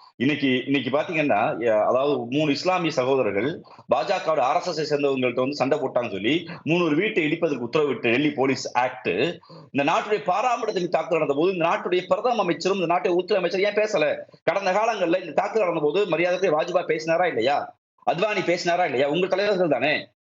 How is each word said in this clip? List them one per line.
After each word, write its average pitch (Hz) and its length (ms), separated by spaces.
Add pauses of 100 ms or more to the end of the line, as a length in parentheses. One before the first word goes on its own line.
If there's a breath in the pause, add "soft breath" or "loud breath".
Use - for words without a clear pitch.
(160 loud breath)
இன்னைக்கு, 131 480
இன்னைக்கு 135 260
பாத்தீங்கன்னா, 143 800
அ, 107 160
அதாவது 127 340 (120)
மூணு 147 220
இஸ்லாமிய 170 380
சகோதரர்கள் 127 720 (340 loud breath)
பாஜகவோட 160 440
ஆர் 156 180
எஸ் 175 100
எஸ் 151 260
ஐ 143 60
சேர்ந்தவங்கள்ட்ட 131 360
வந்து 131 200
சண்டை 139 240
போட்டாங்கன்னு 123 320
சொல்லி 135 380 (140 loud breath)
முந்நூறு 160 340
வீட்டை 190 280
இடிப்பதற்கு 151 460
உத்தரவிட்ட 143 280
டெல்லி 127 320
போலீஸ் 135 460
ஆக்ட், 123 320 (640 loud breath)
இந்த 139 220
நாட்டுடைய 214 300
பாராளுமன்றத்துக்கு 214 640
தாக்குதல் 160 300
நடந்த 147 160
போது 170 180
இந்த 165 140
நாட்டுடைய 185 420
பிரதம 220 320
அமைச்சரும் 185 380
இந்த 170 160
நாட்டுடைய - 140
உள்துறை 180 280
அமைச்சரும் 185 300
ஏன் 208 160
பேசல? 156 340 (260 loud breath)
கடந்த 180 300
காலங்கள்ல 196 480
இந்த 170 120
தாக்குதல் 208 360
நடந்த 160 120
போது 151 260
மரியாதைக்குரிய 175 520
வாஜ்பாய் 175 300
பேசினாரா 165 380
இல்லையா? 123 500 (340)
அத்வானி 180 480
பேசினாரா 175 260
இல்லையா? 139 240
உங்கள் 180 200
தலைவர்கள் 185 400
தானே. 135 400 (180)